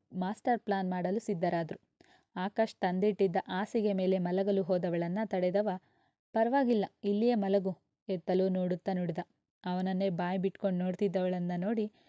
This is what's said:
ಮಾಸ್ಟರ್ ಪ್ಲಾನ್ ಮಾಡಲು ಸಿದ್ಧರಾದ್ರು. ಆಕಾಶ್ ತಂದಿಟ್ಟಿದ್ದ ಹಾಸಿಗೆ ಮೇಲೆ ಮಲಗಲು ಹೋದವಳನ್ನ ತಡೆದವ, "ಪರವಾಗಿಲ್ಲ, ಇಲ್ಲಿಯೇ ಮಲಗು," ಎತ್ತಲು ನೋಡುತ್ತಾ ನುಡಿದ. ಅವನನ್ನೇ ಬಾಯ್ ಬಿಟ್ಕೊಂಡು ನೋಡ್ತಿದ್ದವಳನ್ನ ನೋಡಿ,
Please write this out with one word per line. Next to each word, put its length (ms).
ಮಾಸ್ಟರ್ 480
ಪ್ಲಾನ್ 300
ಮಾಡಲು 280
ಸಿದ್ಧರಾದ್ರು. 600
ಆಕಾಶ್ 380
ತಂದಿಟ್ಟಿದ್ದ 600
ಹಾಸಿಗೆ 440
ಮೇಲೆ 260
ಮಲಗಲು 440
ಹೋದವಳನ್ನ 640
ತಡೆದವ, 440
"ಪರವಾಗಿಲ್ಲ, 520
ಇಲ್ಲಿಯೇ 300
ಮಲಗು," 420
ಎತ್ತಲು 400
ನೋಡುತ್ತಾ 440
ನುಡಿದ. 260
ಅವನನ್ನೇ 440
ಬಾಯ್ 300
ಬಿಟ್ಕೊಂಡು 460
ನೋಡ್ತಿದ್ದವಳನ್ನ 720
ನೋಡಿ, 360